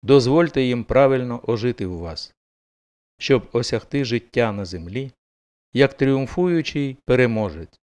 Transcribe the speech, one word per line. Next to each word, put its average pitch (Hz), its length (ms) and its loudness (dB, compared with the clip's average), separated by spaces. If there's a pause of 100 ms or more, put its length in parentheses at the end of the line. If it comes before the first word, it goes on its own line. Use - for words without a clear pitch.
Дозвольте 139 600 4
їм 123 220 -2
правильно 127 600 2
ожити 113 400 -2
в 90 120 -8
вас, - 360 -14 (840)
щоб - 340 0
осягти 127 520 -4
життя 117 480 -2
на 101 120 -6
землі, 92 480 -12 (600)
як 131 220 4
тріумфуючий 139 1080 -2
переможець 110 760 0 (120)